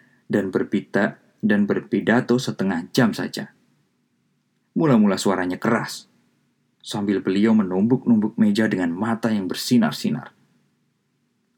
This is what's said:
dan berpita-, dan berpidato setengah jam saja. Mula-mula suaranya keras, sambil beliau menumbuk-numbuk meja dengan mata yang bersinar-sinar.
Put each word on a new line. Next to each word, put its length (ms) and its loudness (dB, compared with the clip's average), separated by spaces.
dan 160 0
berpita-, 720 -2
dan 240 2
berpidato 720 0
setengah 560 -4
jam 160 2
saja. 400 -10
Mula-mula 400 4
suaranya 400 -2
keras, 480 -4
sambil 400 -4
beliau 320 2
menumbuk-numbuk 880 2
meja 320 2
dengan 240 -2
mata 320 -4
yang 240 -2
bersinar-sinar. 800 -2